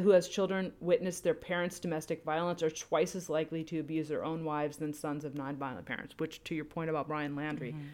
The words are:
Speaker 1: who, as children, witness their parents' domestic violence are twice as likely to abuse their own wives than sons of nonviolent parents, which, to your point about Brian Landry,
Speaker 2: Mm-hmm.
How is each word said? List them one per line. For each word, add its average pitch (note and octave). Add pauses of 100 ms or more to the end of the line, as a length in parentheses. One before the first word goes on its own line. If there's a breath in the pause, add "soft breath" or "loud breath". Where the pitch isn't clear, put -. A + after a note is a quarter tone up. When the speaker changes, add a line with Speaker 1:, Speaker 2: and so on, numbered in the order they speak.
Speaker 1:
who, G3+
as F3+
children, F#3+
witness F3
their E3
parents' F3
domestic D#3+
violence E3+
are D#3+
twice E3
as F3+
likely D#3+
to D#3+
abuse D#3
their B2+
own D#3+
wives D3+
than D3+
sons D3
of D3
nonviolent C3+
parents, C#3
which, -
to -
your D3+
point D#3+
about D3
Brian D3
Landry, D3
Speaker 2:
Mm-hmm. D3